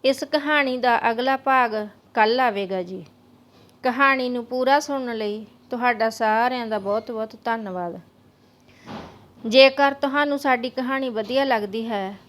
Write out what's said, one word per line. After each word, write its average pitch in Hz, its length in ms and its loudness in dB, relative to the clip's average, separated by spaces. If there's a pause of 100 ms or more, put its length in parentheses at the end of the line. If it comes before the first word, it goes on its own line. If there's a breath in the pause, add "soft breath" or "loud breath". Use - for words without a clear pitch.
ਇਸ 269 200 2
ਕਹਾਣੀ 285 540 0
ਦਾ 233 320 2
ਅਗਲਾ 254 260 0
ਭਾਗ 262 360 2 (420)
ਕੱਲ੍ਹ 233 280 4
ਆਵੇਗਾ 196 400 -2
ਜੀ। 180 240 -12 (760 soft breath)
ਕਹਾਣੀ 262 460 2
ਨੂੰ 247 160 -4
ਪੂਰਾ 254 360 2
ਸੁਣਨ 262 360 -6
ਲਈ 214 300 -6 (240)
ਤੁਹਾਡਾ 233 400 0
ਸਾਰਿਆਂ 233 560 0
ਦਾ 214 120 -4
ਬਹੁਤ-ਬਹੁਤ 220 680 -6
ਧੰਨਵਾਦ। 180 560 -6 (1500 loud breath)
ਜੇਕਰ 269 480 6
ਤੁਹਾਨੂੰ 285 440 -2
ਸਾਡੀ 254 320 -2
ਕਹਾਣੀ 262 380 -4
ਵਧੀਆ 226 360 -2
ਲੱਗਦੀ 226 440 -2
ਹੈ 202 300 -6 (100)